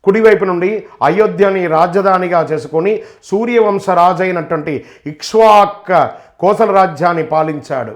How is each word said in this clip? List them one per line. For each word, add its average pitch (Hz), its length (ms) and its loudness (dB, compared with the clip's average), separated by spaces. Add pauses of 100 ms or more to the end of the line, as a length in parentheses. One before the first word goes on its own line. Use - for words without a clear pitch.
కుడివైపు 214 420 2
నుండి 185 380 -2 (200)
అయోధ్యని 190 640 0
రాజధానిగా 180 720 0
చేసుకొని 160 640 -4 (200)
సూర్యవంశ 214 640 0
రాజైనటువంటి 170 960 -2 (200)
ఇక్ష్వాక్ 202 1040 2 (300)
కోసల 208 320 2
రాజ్యాన్ని 170 520 0
పాలించాడు. 147 720 -4